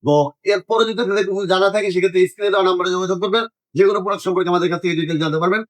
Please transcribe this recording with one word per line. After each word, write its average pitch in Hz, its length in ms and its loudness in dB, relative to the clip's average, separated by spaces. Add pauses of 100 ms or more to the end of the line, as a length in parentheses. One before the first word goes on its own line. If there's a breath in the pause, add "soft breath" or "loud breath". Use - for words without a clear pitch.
তো 147 260 2 (120)
এরপরে 202 420 0
যদি 220 160 -4
আপনাদের 202 240 0
কোনো 196 200 -4
জানা 185 240 2
থাকে, 196 220 -2
সেক্ষেত্রে 180 360 2
স্ক্রিনে 202 220 -4
দেওয়া 190 160 2
নাম্বারে 180 260 0
যোগাযোগ 185 300 -2
করবেন। 214 220 -2 (300)
যে 165 120 4
কোনো 202 140 2
প্রোডাক্ট 196 240 -4
সম্পর্কে 180 260 -2
আমাদের 170 200 2
কাছ 160 120 -4
থেকে 175 140 -2
ডিটেইলস 160 260 -2
জানতে 160 180 -2
পারবেন। 185 300 0